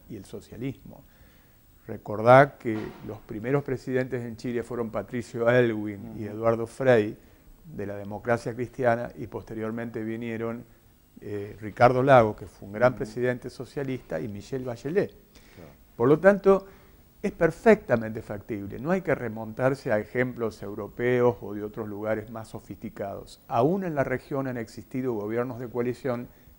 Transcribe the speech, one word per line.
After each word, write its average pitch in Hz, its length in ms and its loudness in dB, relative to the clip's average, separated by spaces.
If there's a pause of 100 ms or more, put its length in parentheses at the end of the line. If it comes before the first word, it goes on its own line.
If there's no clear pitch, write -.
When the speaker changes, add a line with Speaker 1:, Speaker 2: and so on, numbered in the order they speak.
Speaker 1:
y 165 60 -14
el 95 100 -14
socialismo. - 800 -12 (840)
Recordá 113 720 6
que 110 200 -4 (300)
los 104 120 -10
primeros 123 440 -4
presidentes 127 600 -4
en 117 140 -10
Chile 117 260 -4
fueron 117 260 -6
Patricio 117 580 -4
Aylwin 110 680 2
y 107 80 -8
Speaker 2:
Ujú. 104 120 -8
Speaker 1:
Eduardo 113 300 2
Frei, 117 480 4 (480)
de 127 220 -10
la 101 100 -8
Democracia 107 600 -2
Cristiana, 120 600 0
y 117 100 -10
posteriormente 113 760 -8
vinieron, 113 600 -6 (580)
eh, 104 400 -8
Ricardo 123 420 6
Lagos, 120 320 8
que 104 120 -14
fue - 200 -18
un 98 60 -12
gran 120 200 4
Speaker 2:
Ujú. - 40 -14
Speaker 1:
presidente 123 540 -4
socialista, 135 680 -8
y 143 80 -6
Michelle 107 380 -10
Bachelet. 139 440 -2 (460)
Speaker 2:
Claro. 78 160 -20 (240)
Speaker 1:
Por 120 140 4
lo 156 100 6
tanto, 196 480 6 (580)
es 196 60 -2
perfectamente 139 920 2
factible. 104 580 -8
No 143 120 -2
hay 190 100 0
que 147 140 0
remontarse 120 760 -2
a 107 60 4
ejemplos 117 640 -2
europeos 117 800 0
o 101 140 -10
de 104 80 -6
otros 107 260 -8
lugares 107 400 -4
más 113 200 -12
sofisticados. 101 1000 -12
Aún 151 360 2
en 165 120 -6
la 139 80 2
región 135 440 -4
han 123 100 -6
existido 123 560 -6
gobiernos 113 460 -4
de 127 80 -10
coalición 123 600 -4 (320)